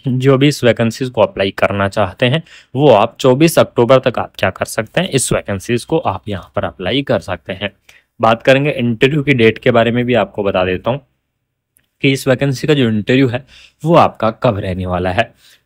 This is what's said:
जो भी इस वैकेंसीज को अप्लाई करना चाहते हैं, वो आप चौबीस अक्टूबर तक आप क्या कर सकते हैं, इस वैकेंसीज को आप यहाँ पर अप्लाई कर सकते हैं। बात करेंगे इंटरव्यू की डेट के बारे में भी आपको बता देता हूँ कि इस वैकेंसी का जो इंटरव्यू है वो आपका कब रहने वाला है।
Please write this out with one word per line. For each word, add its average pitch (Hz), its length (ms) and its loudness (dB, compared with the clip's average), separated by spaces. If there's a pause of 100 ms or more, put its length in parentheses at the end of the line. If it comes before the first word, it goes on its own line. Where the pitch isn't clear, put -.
जो 131 300 2
भी 143 100 4
इस 143 160 -2
वैकेंसीज 117 440 0
को 117 140 0
अप्लाई 98 280 -2
करना 98 380 -2
चाहते 101 380 -2
हैं, 147 160 0 (320)
वो 143 160 4
आप 107 300 4
चौबीस 139 380 2
अक्टूबर 120 420 2
तक 120 180 -2
आप 95 200 -8
क्या 95 120 0
कर - 160 -8
सकते - 340 -6
हैं, 185 80 -4
इस - 240 -2
वैकेंसीज 104 520 -4
को 160 140 -2
आप 98 300 -6
यहाँ 95 280 -10
पर 98 80 -4
अप्लाई 95 380 -4
कर 117 180 -2
सकते 92 320 -10
हैं। 101 200 -8 (480)
बात 113 220 2
करेंगे 135 280 2
इंटरव्यू 131 520 0
की 139 120 0
डेट 113 240 2
के 123 120 0
बारे 117 200 2
में 123 140 -2
भी 123 100 -2
आपको 104 280 -2
बता 95 220 0
देता 92 260 -4
हूँ 143 160 -6 (960)
कि 139 100 2
इस 131 160 -4
वैकेंसी 131 380 -2
का 151 80 2
जो 131 140 0
इंटरव्यू 123 400 0
है 123 160 -6 (380)
वो 160 140 0
आपका 110 340 2 (120)
कब 113 160 0
रहने 95 280 -6
वाला 90 240 -2
है। 113 220 -4 (340)